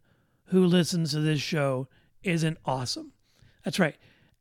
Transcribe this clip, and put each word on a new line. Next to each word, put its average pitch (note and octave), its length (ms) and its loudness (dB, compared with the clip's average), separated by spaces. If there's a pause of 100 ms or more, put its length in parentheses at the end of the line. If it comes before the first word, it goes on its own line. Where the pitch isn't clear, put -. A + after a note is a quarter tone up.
(460)
who F#3 200 4
listens E3+ 460 2
to D3+ 100 -2
this D3+ 180 0
show C3+ 480 -4 (360)
isn't E3 420 -2
awesome. C3 480 -6 (500)
That's - 160 -4
right. D#3+ 160 2 (460)